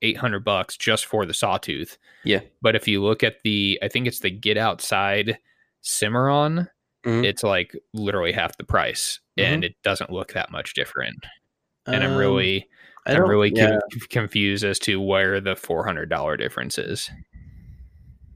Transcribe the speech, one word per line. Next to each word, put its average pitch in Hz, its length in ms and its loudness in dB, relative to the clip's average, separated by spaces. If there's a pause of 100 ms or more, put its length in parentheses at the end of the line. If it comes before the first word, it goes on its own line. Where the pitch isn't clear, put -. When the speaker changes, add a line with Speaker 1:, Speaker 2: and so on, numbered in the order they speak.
Speaker 1:
eight 110 160 0
hundred 107 280 -2
bucks 98 320 0
just - 300 0
for 104 200 0
the 80 80 -8
Sawtooth. 87 640 -4 (260)
Speaker 2:
Yeah. 98 160 2 (220)
Speaker 1:
But 110 140 4
if - 120 -2
you 101 140 2
look 107 220 2
at - 180 -2
the, 101 400 2
I 104 60 -2
think 123 180 -2
it's - 140 -4
the 98 100 0
Get 107 260 0
Outside 104 800 0 (440)
Cimarron, 143 880 0 (360)
Speaker 2:
Mm-hmm. 120 200 2
Speaker 1:
it's, 101 180 0
like, 95 320 0 (200)
literally 101 360 -2
half - 280 -2
the - 60 -10
price, - 560 -2 (180)
and 85 240 2
Speaker 2:
Mm-hmm. 87 80 -2
Speaker 1:
it - 120 -20
doesn't - 300 -2
look - 220 -6
that - 180 -4
much - 220 -8
different. 64 500 -6 (640)
And 104 180 0
I'm 95 80 2
Speaker 2:
Um, 101 60 0
Speaker 1:
really, 98 500 2 (380)
Speaker 2:
I - 60 2
Speaker 1:
I'm 147 80 6
Speaker 2:
don't, 190 100 6
Speaker 1:
really 104 240 6
Speaker 2:
yeah. 107 240 6 (120)
Speaker 1:
conf-, - 200 -12
confused 104 540 0
as 98 160 0
to 95 200 0
where 98 400 2
the 98 160 -2
four 82 260 -2
hundred 80 280 -2
dollar 76 260 0
difference 62 400 -4
is. - 340 -6 (1300)